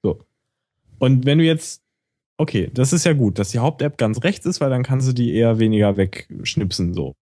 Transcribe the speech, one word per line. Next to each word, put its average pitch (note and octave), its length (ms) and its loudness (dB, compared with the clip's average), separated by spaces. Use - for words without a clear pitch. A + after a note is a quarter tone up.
So. F#2+ 200 -4
Und C3 260 2
wenn D3 140 4
du E3 60 4
jetzt, - 360 -2
okay, A2 360 -2
das B2+ 200 0
ist E3+ 120 0
ja E3 80 4
gut, A2+ 260 2
dass G2+ 100 -2
die B2 100 -4
Hauptapp C#3+ 380 -2
ganz A2+ 260 -2
rechts F#3+ 220 -2
ist, F3+ 160 -4
weil C#3 80 0
dann B2 140 0
kannst C3 240 0
du C3 60 0
die A#2 200 0
eher A2+ 240 4
weniger G#2+ 400 2
wegschnipsen, - 960 -4
so. C#2 280 -6